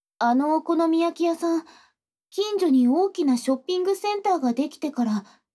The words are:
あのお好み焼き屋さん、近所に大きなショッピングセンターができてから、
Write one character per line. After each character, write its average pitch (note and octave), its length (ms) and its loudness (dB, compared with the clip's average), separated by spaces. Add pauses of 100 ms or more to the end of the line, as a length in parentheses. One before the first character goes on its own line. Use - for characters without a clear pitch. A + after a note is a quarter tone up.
(180)
あ A#3+ 160 2
の D4 220 2
お D#4+ 60 0
好 E4 260 0
み E4 120 2
焼 E4+ 180 -2
き E4 60 -2
屋 E4+ 120 0
さ E4 220 -2
ん、 E4 60 -6 (640)
近 G#4 280 -4
所 F4+ 100 0
に B3+ 200 4
大 F4+ 220 2
き F4+ 140 -4
な C4 120 2
シ C4 160 -2
ョ - 20 2
ッ C4 40 -4
ピ F4+ 200 -4
ン F#4 60 -2
グ G4 100 0
セ G#4 200 -4
ン G4+ 80 -6
タ G4+ 80 0
ー F4+ 100 0
が B3 120 0
で C#4 160 -2
き - 100 -16
て D4+ 120 -6
か A#3+ 140 -4
ら、 G#3 200 -2 (300)